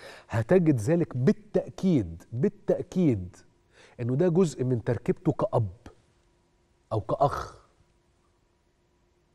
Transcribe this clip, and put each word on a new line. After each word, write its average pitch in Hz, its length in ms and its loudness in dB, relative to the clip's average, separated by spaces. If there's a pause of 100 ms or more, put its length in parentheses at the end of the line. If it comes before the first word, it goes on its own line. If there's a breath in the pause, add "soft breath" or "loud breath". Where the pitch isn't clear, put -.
(300 loud breath)
هتجد 156 500 2
ذلك 147 380 -2
بالتأكيد، 127 1120 -2
بالتأكيد 135 1040 -2 (640 soft breath)
إنه 123 160 -2
ده 175 120 2
جزء 165 360 0
من 123 200 -2
تركيبته - 480 -2
كأب - 380 0 (1200)
أو 107 100 -2
كأخ - 640 -4 (1700)